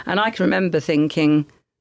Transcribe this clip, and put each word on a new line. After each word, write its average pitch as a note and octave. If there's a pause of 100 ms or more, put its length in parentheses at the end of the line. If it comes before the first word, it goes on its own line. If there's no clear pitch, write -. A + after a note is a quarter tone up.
And F#3+
I A3
can F#3+
remember F3+
thinking, D3+ (360)